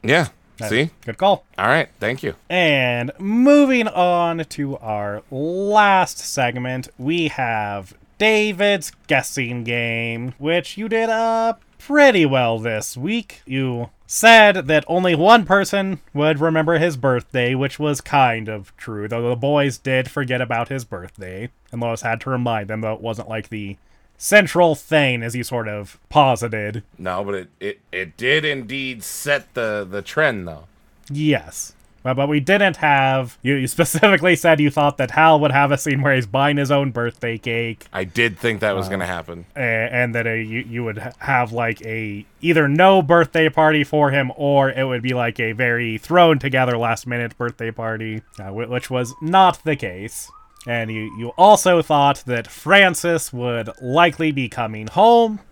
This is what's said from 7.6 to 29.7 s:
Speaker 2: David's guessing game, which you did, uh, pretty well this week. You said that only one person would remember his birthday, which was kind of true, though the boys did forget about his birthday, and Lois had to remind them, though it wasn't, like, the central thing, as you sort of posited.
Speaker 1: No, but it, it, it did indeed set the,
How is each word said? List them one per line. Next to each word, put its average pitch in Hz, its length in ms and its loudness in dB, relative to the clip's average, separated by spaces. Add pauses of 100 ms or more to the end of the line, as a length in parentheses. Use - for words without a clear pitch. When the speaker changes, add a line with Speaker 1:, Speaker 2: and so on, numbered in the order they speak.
Speaker 2:
David's 208 760 0 (140)
guessing 123 580 -4
game, 117 720 -6
which 165 400 -4
you 220 100 -8
did, 226 220 -2
uh, 226 460 -2 (240)
pretty 269 460 4
well 120 340 0
this 110 360 -6
week. 208 500 -8
You 127 440 -6 (180)
said 208 600 6
that 151 200 2
only 175 280 2
one 196 300 6
person 190 540 0 (140)
would 147 260 2
remember 160 380 2
his 160 180 0
birthday, 127 600 0
which 135 240 -4
was 147 220 -2
kind 117 460 2
of 107 300 -10
true, 104 300 -10
though 117 220 -2
the 123 60 0
boys 139 440 0
did 131 300 -2
forget 127 320 -4
about 117 280 -4
his 131 160 -8
birthday, 95 640 -14 (220)
and 120 100 -8
Lois 117 220 -4
had 117 180 -4
to - 80 -8
remind 117 400 -2
them, 110 120 -6
though 110 120 -4
it - 80 -10
wasn't, 110 280 -8
like, 110 200 -10
the 101 280 -10 (400)
central 175 580 4
thing, 131 480 0
as 120 120 -8
you 123 80 -4
sort 117 240 -6
of 104 320 -10 (100)
posited. 113 720 0 (140)
Speaker 1:
No, 90 260 -6
but 101 120 -4
it, 92 140 -10 (100)
it, 101 200 -8 (120)
it 90 260 -8
did 147 280 0
indeed 131 580 -8
set - 520 -6
the, 107 340 -4